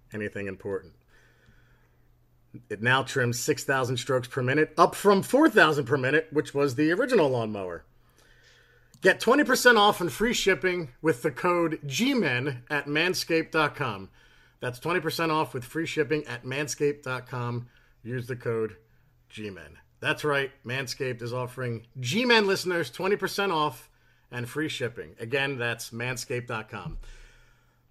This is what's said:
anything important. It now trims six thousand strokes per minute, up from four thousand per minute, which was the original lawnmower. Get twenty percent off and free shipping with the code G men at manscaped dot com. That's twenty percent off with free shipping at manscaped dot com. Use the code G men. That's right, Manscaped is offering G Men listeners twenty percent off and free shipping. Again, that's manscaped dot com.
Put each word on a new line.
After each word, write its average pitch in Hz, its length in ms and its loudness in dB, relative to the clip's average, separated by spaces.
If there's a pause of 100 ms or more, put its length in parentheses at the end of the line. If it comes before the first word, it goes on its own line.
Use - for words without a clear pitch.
(140)
anything 104 340 -6
important. 95 460 -8 (1800)
It 101 120 -8
now 127 220 4
trims 123 360 -2
six 151 240 -2
thousand 131 340 0
strokes 123 300 -2
per - 140 -6
minute, 139 360 2
up 175 180 6
from 196 260 4
four 302 280 6
thousand 156 360 6
per 135 120 2
minute, 139 340 2
which 147 220 -2
was 139 220 2
the 151 160 4
original 208 380 4
lawnmower. 104 540 -4 (1200)
Get 185 180 4
twenty 285 240 4
percent 240 340 8
off 202 240 6
and 170 100 -2
free 226 220 0
shipping 185 560 0 (120)
with 156 200 0
the 156 100 0
code 170 540 0
G 190 280 0
men 135 560 -2
at 143 180 -2
manscaped 160 640 0
dot 151 240 2
com. 101 340 -6 (520)
That's 123 180 -8
twenty 170 220 -2
percent 160 300 -2
off 156 220 -2
with 127 120 -8
free 160 200 -6
shipping 151 400 -2
at 120 200 -10
manscaped 143 580 -2
dot 127 240 -8
com. 120 400 -6 (360)
Use 120 220 -8
the 123 100 -8
code 113 420 -4 (520)
G 107 220 -12
men. 80 260 -18 (240)
That's 147 220 -2
right, 139 260 0 (160)
Manscaped 127 560 -6
is 117 120 -6
offering 123 520 -8 (140)
G 135 240 -2
Men 226 240 4
listeners 175 420 -2
twenty 190 280 -2
percent 196 340 -2
off 151 380 -2 (420)
and 120 160 -8
free 151 220 -4
shipping. 101 500 -8
Again, 135 380 -4
that's 117 340 -6
manscaped 120 560 -6
dot 110 220 -8
com. 110 280 -10 (920)